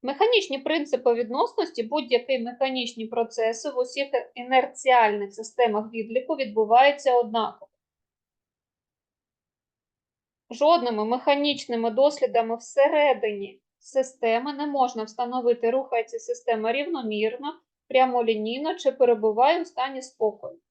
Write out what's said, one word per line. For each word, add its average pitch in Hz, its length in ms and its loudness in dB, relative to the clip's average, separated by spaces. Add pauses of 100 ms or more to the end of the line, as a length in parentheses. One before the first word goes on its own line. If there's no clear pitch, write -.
Механічні 370 500 2
принципи 269 560 0
відносності, 247 680 -2
будь-які 254 560 -2
механічні 240 680 -4
процеси 226 640 -2
в 262 80 -6
усіх 277 300 -4 (260)
інерціальних 247 1000 2
системах 220 580 -2
відліку 233 440 -4
відбуваються 247 800 2
однаково. 226 540 -2 (2750)
Жодними 240 540 2
механічними 254 840 0
дослідами 233 680 0
всередині 262 1040 0 (180)
системи 262 720 -2
не 285 140 -6
можна 247 380 -2
встановити, 240 680 -2
рухається 233 480 -4
система 226 540 -4
рівномірно, 254 840 -4 (340)
прямолінійно 247 840 0
чи 285 180 -2
перебуває 247 680 4
у - 20 -6
стані 262 380 -6
спокою. 214 560 -6 (120)